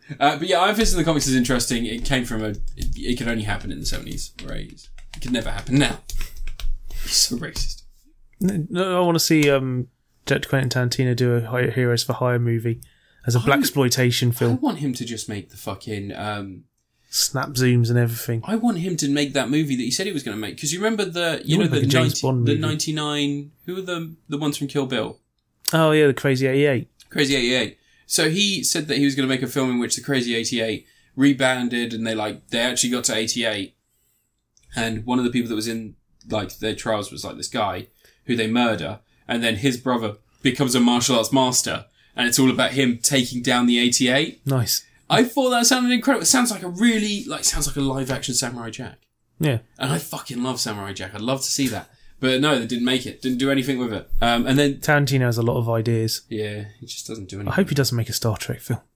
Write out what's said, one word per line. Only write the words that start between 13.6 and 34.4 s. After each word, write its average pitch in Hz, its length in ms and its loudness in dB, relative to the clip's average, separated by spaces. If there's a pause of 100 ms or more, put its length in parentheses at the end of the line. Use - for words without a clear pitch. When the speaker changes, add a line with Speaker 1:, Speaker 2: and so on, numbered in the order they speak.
Speaker 1:
I 117 40 4
Speaker 2:
film. 120 280 2
Speaker 1:
want 220 180 0
him 139 160 -2
to 120 100 -8
just 113 240 -8
make 101 220 -8
the - 60 -20
fucking, 101 580 -8
um, 98 500 -8 (460)
Speaker 2:
Snap - 400 -2
zooms 123 380 4
and 120 100 2
everything. 117 460 -2
Speaker 1:
I 196 120 -2
want 226 220 0
him 175 200 -2
to 143 100 -2
make 143 240 0
that 131 160 0
movie 147 280 0
that 123 60 0
he 120 80 -2
said 190 160 -2
he 208 60 -4
was 147 100 -6
gonna 104 140 -6
make. 107 240 -8
'Cause 147 120 -4
you 175 60 -4
remember 214 280 0
the, 170 380 -2
you 151 80 0
Speaker 2:
You 165 60 4
Speaker 1:
know, - 60 4
Speaker 2:
wanna 160 60 2
Speaker 1:
the 131 100 2
Speaker 2:
make 123 40 2
a - 40 4
James 127 160 4
Speaker 1:
ninety, - 180 0
Speaker 2:
Bond 131 240 2
Speaker 1:
the - 60 4
Speaker 2:
movie. 147 80 2
Speaker 1:
ninety-nine, 147 880 -2 (140)
who 180 140 -8
are 190 40 -6
the, 165 320 -6 (140)
the 143 100 -4
ones 147 200 -2
from 143 100 -4
Kill 139 180 -2
Bill? 120 320 -4 (540)
Speaker 2:
Oh, 160 180 4
yeah, 156 160 6
the 143 80 4
Crazy 135 320 0
eighty-eight. 139 420 2 (220)
Speaker 1:
Crazy 139 240 2
eighty-eight. 123 440 0 (280)
So 156 240 0
he 196 320 0
said 156 240 -2
that 139 120 0
he 143 60 4
was 139 120 2
gonna 135 100 0
make 131 160 0
a 123 60 -2
film 131 220 0
in 123 100 0
which 117 160 -2
the - 60 -6
Crazy 123 340 0
eighty-eight 113 500 -2 (320)
rebanded, 123 720 2
and 113 140 -4
they, 113 80 -2
like, 107 360 -6
they 117 100 0
actually 123 300 0
got 123 140 -2
to 113 120 0
eighty-eight. 110 580 -2 (1000)